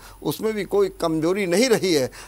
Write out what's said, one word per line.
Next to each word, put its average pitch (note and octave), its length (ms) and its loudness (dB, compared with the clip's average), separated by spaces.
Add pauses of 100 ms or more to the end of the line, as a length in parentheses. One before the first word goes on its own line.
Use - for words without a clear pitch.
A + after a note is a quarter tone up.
(240)
उसमें F#3+ 300 -4
भी G#3 100 -6
कोई G3 260 2
कमजोरी E3+ 560 -2
नहीं G3 240 4
रही F3+ 240 2
है। C3 180 2 (160)